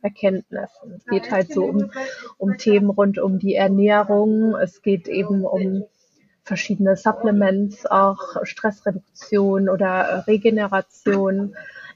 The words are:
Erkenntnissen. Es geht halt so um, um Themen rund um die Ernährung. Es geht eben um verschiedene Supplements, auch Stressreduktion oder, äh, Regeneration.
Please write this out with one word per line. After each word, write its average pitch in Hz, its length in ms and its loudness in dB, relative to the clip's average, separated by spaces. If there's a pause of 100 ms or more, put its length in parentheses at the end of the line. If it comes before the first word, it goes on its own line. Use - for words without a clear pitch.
Erkenntnissen. - 960 -6
Es - 80 -20
geht - 260 -2
halt 190 200 -2
so 220 140 0
um, 202 260 -2 (460)
um 196 200 -2
Themen 202 320 2
rund 202 300 0
um 190 200 0
die 196 160 -2
Ernährung. 208 1000 2
Es - 260 -4
geht 196 260 -2
eben 190 380 -2
um 190 380 -2 (600)
verschiedene 190 520 0
Supplements, 202 920 0
auch 196 580 0
Stressreduktion 196 1300 -2
oder, 190 160 0
äh, 185 340 0
Regeneration. 196 1400 0 (400)